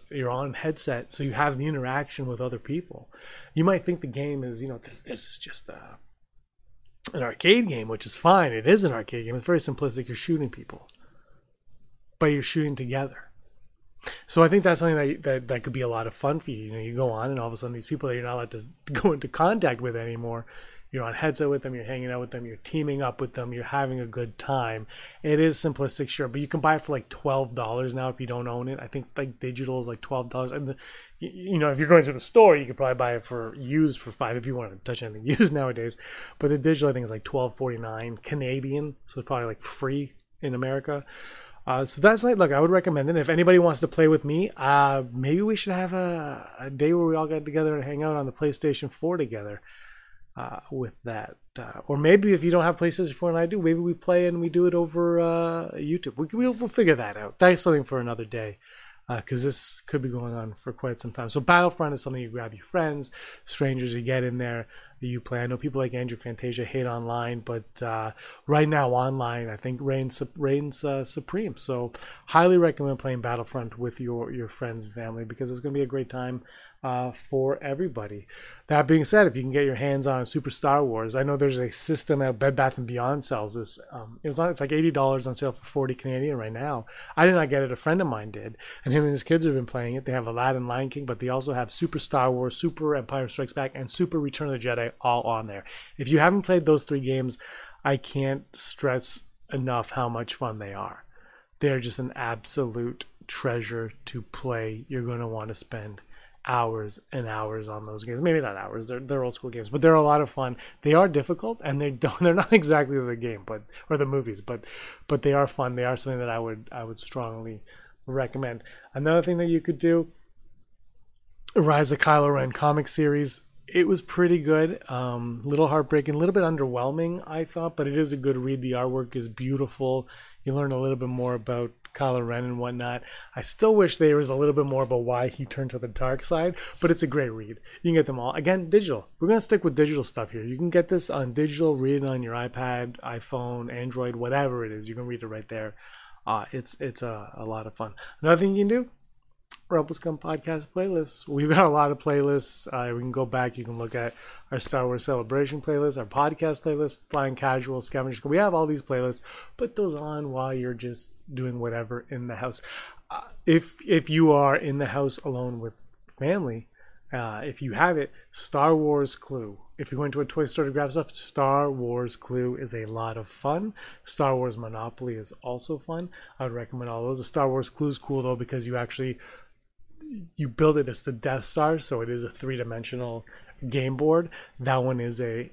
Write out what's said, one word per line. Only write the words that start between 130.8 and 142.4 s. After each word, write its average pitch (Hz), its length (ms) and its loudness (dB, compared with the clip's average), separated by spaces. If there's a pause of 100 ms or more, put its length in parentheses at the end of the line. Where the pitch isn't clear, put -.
bit 127 100 -4
more 123 260 -2
about 120 380 -4 (240)
Kylo 127 320 0
Ren 120 160 -2
and 123 160 -4
whatnot. 123 440 -6 (320)
I 123 60 -6
still 220 340 4
wish 185 220 6
there 151 200 8
was 147 120 2
a 131 60 0
little 147 180 4
bit 143 120 4
more 135 180 2
about 120 200 2
why 123 240 0
he 131 180 -6
turned 131 260 -6
to 127 80 -6
the 123 80 -6
dark 127 380 -2
side, 170 300 0 (260)
but 170 100 6
it's 165 120 0
a 156 40 2
great 131 220 -2
read. 110 300 -12 (220)
You 170 80 0
can 165 40 4
get 156 140 6
them 131 120 -4
all. 120 140 -2
Again, 175 360 0
digital. 165 380 4 (120)
We're 165 80 0
gonna 220 140 6
stick 208 220 2
with 151 120 2
digital 147 280 4
stuff 113 280 -8
here. 113 120 -8
You 120 140 -6
can 170 140 0
get 175 160 4
this 180 240 0
on 135 220 -2
digital, 151 420 2
read 135 280 2
it 139 40 0
on 131 160 -2
your 117 100 -6
iPad, 123 680 -4